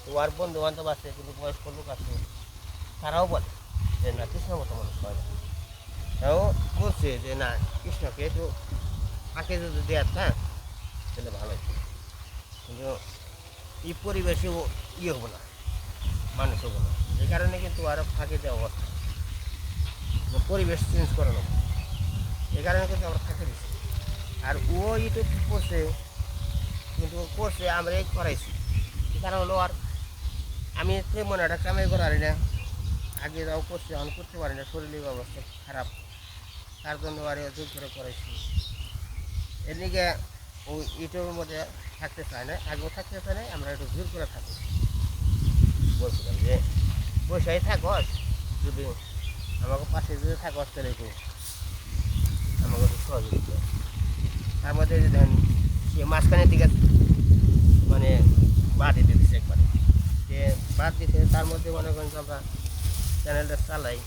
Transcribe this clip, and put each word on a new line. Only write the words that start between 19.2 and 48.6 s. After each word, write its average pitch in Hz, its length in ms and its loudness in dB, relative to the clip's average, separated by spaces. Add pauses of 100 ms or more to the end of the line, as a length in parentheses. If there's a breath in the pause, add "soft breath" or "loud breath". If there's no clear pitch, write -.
যে - 60 0 (140)
পরিবেশ 175 280 0 (120)
চেঞ্জ - 260 4
করানো, - 240 4 (1160)
এই 143 100 -2
কারণে 185 240 4
কিন্তু 185 180 0
আমরা 160 160 0
ফাঁকে - 240 -4
দিচ্ছি। - 200 -8 (760)
আর 143 80 0 (220)
ও - 20 0 (240)
ইউটিউব 226 260 0 (220)
করছে, 190 260 0 (1160)
কিন্তু 160 260 -4
ও 170 40 -6 (120)
করছে, 185 260 -2 (160)
আমরা 175 220 -2
এই - 40 -4 (100)
করাইছি। 156 360 -2 (640)
এই - 80 -2
কারণ 190 200 -2
হলো 185 120 -2 (100)
আর 180 60 -4 (1080)
আমি 180 120 0 (200)
তেমন 202 320 -4
একটা 165 180 -2
কামাই 190 300 0
করারি 160 320 2
না, 151 60 0 (920)
আগে 156 220 -8
যাও 160 220 -4
করছি, 175 280 -10
এখন 147 200 -6
করতে - 240 -16
পারি 143 180 -6
না, 139 120 -10
শরীরের 151 340 -10 (100)
অবস্থা 123 240 -12 (260)
খারাপ, 135 220 -10 (960)
তার 151 200 -8
জন্য 156 140 -8 (140)
আর 143 60 -6 (180)
জোর 151 180 -10
করে 139 140 -10 (100)
করাইছি। - 340 -12 (1400)
এর 160 120 -10
লিগে 180 240 -2 (640)
ও - 20 -8 (280)
ইউটিউবের 175 400 -8
মধ্যে 156 200 -10 (400)
থাকতে 156 320 -12
চায় 123 180 -10
না, 160 60 -8 (160)
আগেও 156 260 -8
থাকতে 190 260 -12
চায় 196 140 -4
না, 220 60 -8 (120)
আমরা 143 180 -8
একটু 143 220 -8
জোর 175 180 -4
করে 160 200 -6
থাকি। - 200 -12 (1500)
বলছিলাম - 340 -2 (100)
যে 127 80 4 (760)
পয়সাই 175 400 0
থাকস, 160 380 2 (600)